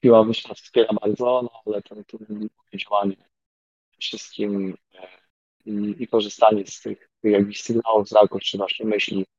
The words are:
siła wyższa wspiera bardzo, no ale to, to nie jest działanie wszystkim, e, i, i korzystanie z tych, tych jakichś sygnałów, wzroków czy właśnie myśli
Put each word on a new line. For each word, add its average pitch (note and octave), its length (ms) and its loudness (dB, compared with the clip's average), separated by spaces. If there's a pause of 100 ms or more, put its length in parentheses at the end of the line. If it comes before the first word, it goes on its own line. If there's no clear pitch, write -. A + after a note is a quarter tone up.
siła A2+ 200 10
wyższa A2 300 -4
wspiera - 340 0 (140)
bardzo, B2 400 0
no A#2+ 80 -10 (160)
ale G#2 160 -6
to, - 120 -20 (100)
to A2+ 140 -20 (100)
nie G#2+ 200 -10 (240)
jest G2 120 -12
działanie G2+ 320 -2 (800)
wszystkim, G2+ 800 -6 (180)
e, - 140 -20 (560)
i, G#2 380 -6
i A2+ 60 -10
korzystanie G#2+ 580 2
z - 140 -18
tych, - 300 -14 (100)
tych G#2+ 120 2
jakichś G2+ 280 0
sygnałów, A2+ 460 0
wzroków G#2 360 4
czy - 160 -6
właśnie G2+ 280 -6
myśli G2+ 400 -4 (120)